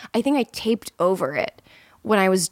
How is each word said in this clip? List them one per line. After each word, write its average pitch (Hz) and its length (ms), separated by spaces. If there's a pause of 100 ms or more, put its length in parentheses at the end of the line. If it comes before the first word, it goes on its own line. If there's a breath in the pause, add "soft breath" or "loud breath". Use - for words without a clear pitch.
(120 loud breath)
I 226 100
think 277 140
I 254 60
taped - 560
over 175 380
it - 260 (400 soft breath)
when 214 160
I 190 100
was 190 240